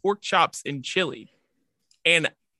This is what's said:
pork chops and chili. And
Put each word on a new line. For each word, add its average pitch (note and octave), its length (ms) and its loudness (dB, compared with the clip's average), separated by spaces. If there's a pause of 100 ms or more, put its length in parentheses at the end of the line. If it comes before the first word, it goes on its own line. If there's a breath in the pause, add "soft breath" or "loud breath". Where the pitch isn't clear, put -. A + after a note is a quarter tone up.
pork G3+ 180 0
chops - 460 0
and C#3+ 180 -8
chili. D3+ 460 -4 (760)
And E3 260 4 (300)